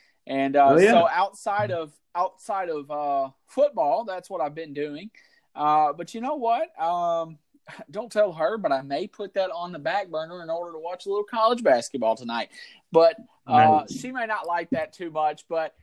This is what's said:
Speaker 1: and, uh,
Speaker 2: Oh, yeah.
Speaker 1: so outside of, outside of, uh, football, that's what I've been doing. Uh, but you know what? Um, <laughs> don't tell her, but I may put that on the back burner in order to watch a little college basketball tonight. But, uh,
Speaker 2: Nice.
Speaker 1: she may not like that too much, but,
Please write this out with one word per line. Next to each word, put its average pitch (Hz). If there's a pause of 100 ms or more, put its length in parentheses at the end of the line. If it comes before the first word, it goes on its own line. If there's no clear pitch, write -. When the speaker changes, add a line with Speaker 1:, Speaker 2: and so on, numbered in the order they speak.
(260)
Speaker 1:
and, 135
uh, 139
Speaker 2:
Oh, 151
yeah. 202
Speaker 1:
so 226
outside 202
of, 165 (240)
outside 185
of, 147
uh, 143 (160)
football, 220
that's 185
what 185
I've 147
been 156
doing. 151 (420)
Uh, 151
but 170
you 226
know 269
what? 247
Um, 165 (300)
<laughs> -
don't 214
tell 208
her, 165
but 165
I 135
may 139
put -
that 185
on 175
the 170
back 175
burner 165
in 160
order 170
to 160
watch 175
a 196
little 208
college 233
basketball 120
tonight. 117 (420)
But, 165 (320)
uh, 151
Speaker 2:
Nice. -
Speaker 1:
she 254
may 247
not 196
like 170
that 156
too 170
much, 151
but, 160